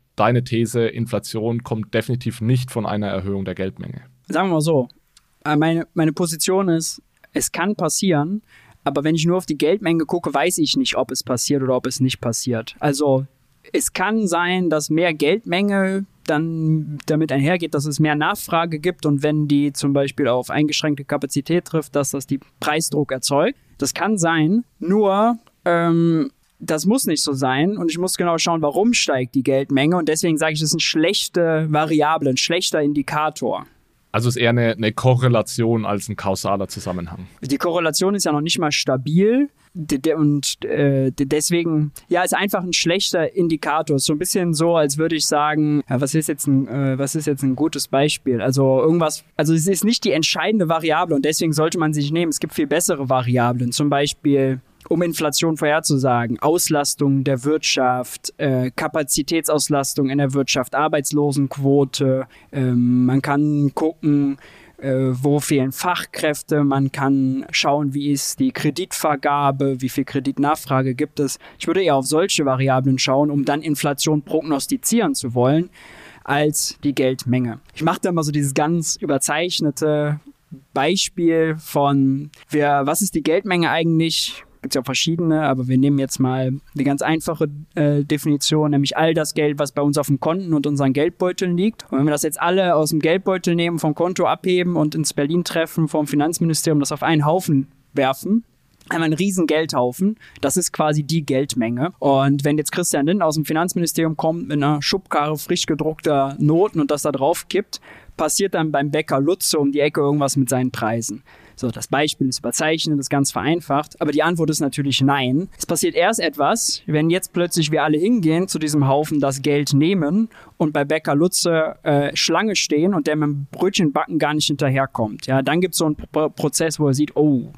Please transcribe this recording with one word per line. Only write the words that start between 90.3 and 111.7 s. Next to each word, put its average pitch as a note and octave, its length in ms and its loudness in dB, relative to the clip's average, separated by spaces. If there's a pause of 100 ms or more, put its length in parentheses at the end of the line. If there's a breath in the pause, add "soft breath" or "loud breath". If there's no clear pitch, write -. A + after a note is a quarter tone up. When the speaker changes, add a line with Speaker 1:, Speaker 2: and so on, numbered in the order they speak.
Speaker 2:
und D3 140 0
unseren C#3 240 2
Geldbeuteln F3+ 640 0
liegt. G3+ 340 0
Und - 80 0
wenn C#3 60 4
wir D3+ 80 4
das C#3+ 100 -2
jetzt D3+ 180 -4
alle F3+ 360 2
aus D#3 140 2
dem D#3 100 0
Geldbeutel F3+ 560 0
nehmen, E3+ 240 0
vom D3+ 160 0
Konto F3+ 300 0
abheben F3+ 500 0
und D3+ 180 0
ins D#3 200 -2
Berlin D#3+ 280 0
treffen, E3 460 -2
vom D3+ 180 -2
Finanzministerium, D#3 720 0
das C#3+ 140 0
auf D3 100 -6
einen D3+ 240 2
Haufen D#3 460 2 (200)
werfen, C#3+ 520 0 (440)
einmal E3 180 0
einen D#3 80 2
riesen F#3 340 0
Geldhaufen, D3+ 680 0 (240 loud breath)
das C#3 160 0
ist F3+ 160 -2
quasi D3+ 300 0
die D3+ 240 -2
Geldmenge. C3 720 -2
Und C#3 460 2
wenn D3+ 120 2
jetzt D3+ 140 -2
Christian D#3+ 360 0
Lindner F3+ 200 2
aus D3+ 80 0
dem D3+ 100 0
Finanzministerium E3 720 -2
kommt E3+ 300 -2
mit D3 120 -2
einer D3 220 2
Schubkarre D3+ 580 -2
frisch - 280 -2
gedruckter D3 720 -2
Noten E3 420 2
und C#3+ 120 0
das C#3+ 100 -2
da D#3 80 0
drauf C#3 380 -2
kippt, - 320 -6 (360 loud breath)
passiert F3+ 380 -2
dann D#3+ 160 -2
beim C#3+ 220 -2
Bäcker D3+ 260 -2
Lutze D#3+ 400 0
um C#3+ 140 2
die C#3+ 80 0
Ecke D3 200 2
irgendwas C#3+ 360 0
mit C3 120 2
seinen B2+ 220 0
Preisen. A#2 540 -6 (300 loud breath)
So, B2 160 -6